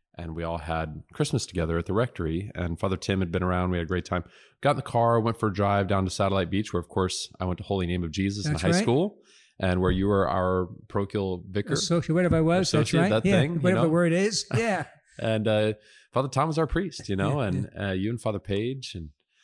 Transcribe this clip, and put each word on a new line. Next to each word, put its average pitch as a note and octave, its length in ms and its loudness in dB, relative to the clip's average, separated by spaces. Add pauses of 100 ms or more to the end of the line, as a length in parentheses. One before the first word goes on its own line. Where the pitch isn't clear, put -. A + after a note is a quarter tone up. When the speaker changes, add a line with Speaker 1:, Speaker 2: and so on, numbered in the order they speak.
(180)
Speaker 1:
and E2 180 -8
we E2+ 80 -6
all E2 140 -4
had D#2+ 440 -4 (120)
Christmas - 320 -2
together E2 320 0
at E2+ 80 -4
the F#2 80 -2
rectory. F#2+ 600 -2
And E2+ 240 -4
Father F#2 200 -2
Tim F#2+ 220 0
had F2 120 -2
been F2+ 100 0
around. F2+ 280 0
We F2+ 80 0
had E2+ 80 -2
a - 20 -10
great F2+ 160 -2
time. F2 200 -2 (360)
Got C#3 120 2
in C3+ 40 0
the A#2+ 60 -6
car, A#2 380 4
went A2 200 0
for A2 80 2
a G2+ 40 0
drive G2+ 360 2
down F#2+ 160 2
to F#2 60 -2
Satellite G2 400 0
Beach, G2+ 220 -2
where, F2+ 80 0
of E2+ 80 -8
course, - 520 -2
I F#2 60 -2
went F#2 120 -2
to - 60 -10
Holy F#2+ 220 0
Name F2+ 180 -2
of E2 60 -4
Jesus G2 340 -2
in D3+ 80 -2
Speaker 2:
That's D#2+ 100 -4
Speaker 1:
high F2+ 100 2
Speaker 2:
right. F3+ 100 2
Speaker 1:
school, F3+ 340 2 (420)
and F2+ 220 2
where F#2 100 4
you F#2 180 2
were G2 200 2
our F#2 400 0 (200)
parochial G2 600 -4
vicar. G2+ 240 -4
Speaker 2:
Associate, - 420 0
whatever E3+ 220 2
I D#3+ 60 4
was, E3+ 280 2
that's - 200 2
Speaker 1:
Associate, E3 100 4
Speaker 2:
right. F3+ 100 2
Speaker 1:
that A2+ 140 2
Speaker 2:
Yeah, F#3+ 160 4
Speaker 1:
thing, D3+ 140 0
you E3 60 -2
Speaker 2:
whatever F3+ 200 4
Speaker 1:
know? C#3+ 60 4
Speaker 2:
the D#3 60 2
word E3+ 200 4
is. G3 380 0
Speaker 1:
<laughs> - 40 -6
Speaker 2:
Yeah. G#3+ 300 0 (340)
Speaker 1:
And, A2 300 0
uh, G#2+ 240 4 (400)
Father C3+ 160 0
Tom D#3 220 0
is D3+ 80 -2
our D#3+ 80 2
priest, E3+ 420 -4
you G2 80 0
know, G#2+ 240 0
Speaker 2:
Yeah, A#2 80 0
Speaker 1:
and, F#2 260 -2
Speaker 2:
yeah. G2+ 140 -4
Speaker 1:
uh, F#2+ 40 -2
you F#2+ 180 -2
and A#2+ 100 -6
Father G#2 180 -2
Page A#2 560 -4
and, D#2+ 140 -10 (360)